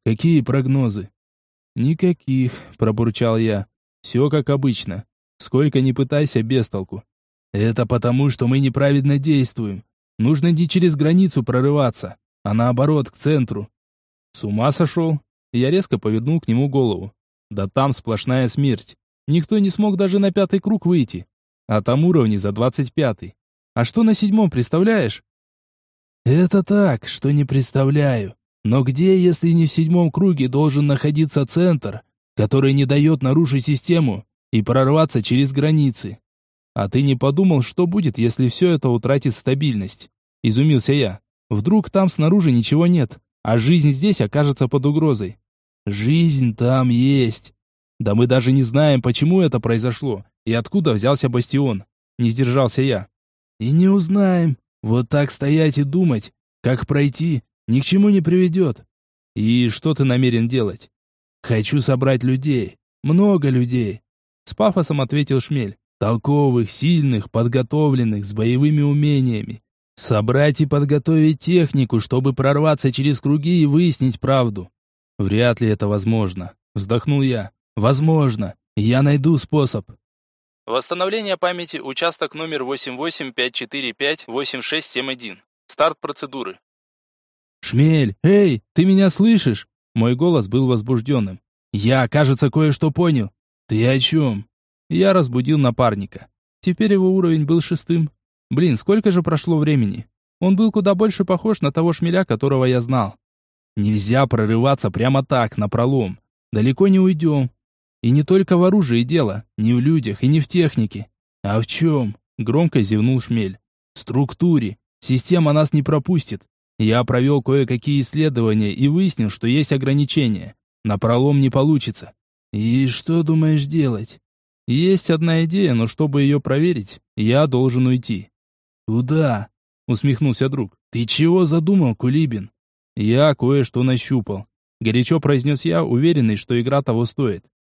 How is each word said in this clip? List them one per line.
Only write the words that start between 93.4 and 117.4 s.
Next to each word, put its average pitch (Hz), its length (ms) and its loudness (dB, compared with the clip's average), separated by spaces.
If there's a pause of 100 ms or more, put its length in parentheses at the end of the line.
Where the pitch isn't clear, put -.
«Ты 110 180 0
о 131 140 2
чем?» 131 460 0 (440)
Я 190 220 2
разбудил 131 440 0
напарника. 117 720 0 (340)
Теперь 202 340 0
его 185 200 2
уровень 165 320 2
был 165 140 2
шестым. 165 500 -2 (400)
Блин, 143 260 2
сколько 208 340 0
же 175 120 2
прошло 165 340 0
времени? 139 500 0 (340)
Он 185 160 2
был 220 160 2
куда 202 220 2
больше 202 300 0
похож 190 360 -2
на 143 120 0
того 165 200 0
Шмеля, 170 340 0
которого 131 400 0
я 123 140 2
знал. 117 340 -2 (640)
«Нельзя 107 500 0
прорываться 113 640 0
прямо 131 340 0
так, 120 320 -2
напролом. 113 640 -2 (340)
Далеко 131 360 2
не 190 120 4
уйдем. 156 500 0 (520)
И 117 80 2
не 147 120 4
только 185 340 2
в 175 80 4
оружии 151 380 2
дело, 123 420 -2 (120)
не 113 180 2
в 123 60 2
людях 127 420 0
и 127 60 2
не 156 120 2
в 139 80 -4
технике». 117 600 -2 (340)
«А 104 180 -2
в 110 60 -4
чем?» 139 500 -2 (220)
громко 127 440 0
зевнул 110 380 0
Шмель. 104 380 -6 (360)
«В - 60 -14
структуре. 131 800 -2 (220)
Система 151 520 0
нас 151 200 0
не 147 100 2
пропустит. 151 600 -4 (360)
Я 110 260 2
провел 131 380 0